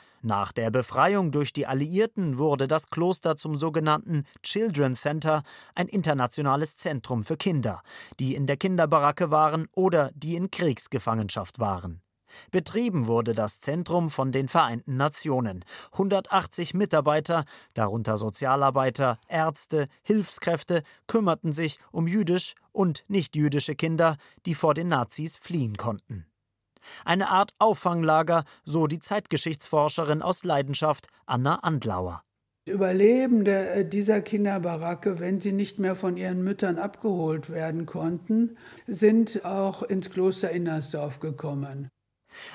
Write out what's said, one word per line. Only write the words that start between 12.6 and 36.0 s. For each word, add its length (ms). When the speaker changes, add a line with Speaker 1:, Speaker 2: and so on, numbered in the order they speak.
Speaker 1:
wurde 260
das 260
Zentrum 500
von 220
den 160
Vereinten 480
Nationen. 680
Hundertachtzig 760
Mitarbeiter, 680
darunter 420
Sozialarbeiter, 1120
Ärzte, 600
Hilfskräfte, 840
kümmerten 440
sich 260
um 160
jüdisch- 480
und 380
nichtjüdische 640
Kinder, 400
die 100
vor 180
den 140
Nazis 480
fliehen 400
konnten. 500
Eine 240
Art 320
Auffanglager, 840
so 240
die 140
Zeitgeschichtsforscherin 1200
aus 240
Leidenschaft 640
Anna 300
Andlauer. 680
Speaker 2:
Überlebende, 1080
äh, 140
dieser 360
Kinderbaracke, 960
wenn 220
sie 100
nicht 280
mehr 180
von 180